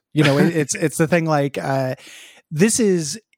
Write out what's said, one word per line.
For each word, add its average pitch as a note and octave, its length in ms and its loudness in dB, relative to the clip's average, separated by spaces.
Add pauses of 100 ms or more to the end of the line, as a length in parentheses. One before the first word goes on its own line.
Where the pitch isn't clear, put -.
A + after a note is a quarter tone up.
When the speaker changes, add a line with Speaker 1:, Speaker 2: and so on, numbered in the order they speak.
(140)
Speaker 1:
You D3 100 2
know, C#3+ 140 4
it, D#3+ 180 2
Speaker 2:
<laughs> - 0 -
Speaker 1:
it's, D3 200 -2
it's - 220 -4
the D#3+ 100 0
thing, E3+ 180 0
like, C#3+ 320 0
uh, C3+ 380 -4 (560)
this F3+ 280 0
is, F3+ 400 0 (180)